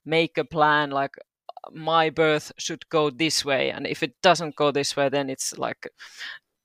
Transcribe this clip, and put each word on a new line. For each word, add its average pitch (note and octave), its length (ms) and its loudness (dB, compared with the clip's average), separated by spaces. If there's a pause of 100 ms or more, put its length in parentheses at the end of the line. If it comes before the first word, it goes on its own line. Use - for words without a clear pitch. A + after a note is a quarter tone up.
make D#3+ 320 0
a D3+ 80 -2
plan D3+ 460 2
like, C#3 240 -2 (560)
"My D#3+ 380 2
birth D#3 480 2
should - 320 -10
go D3+ 200 2
this D3 360 0
way, C3+ 260 2
and C#3 160 -8
if - 160 -4
it - 180 -8
doesn't D#3+ 340 4
go D3 160 2
this C#3+ 240 -2
way, C#3 140 2
then C#3 200 -2
it's, - 280 -8
like, - 300 -6 (760)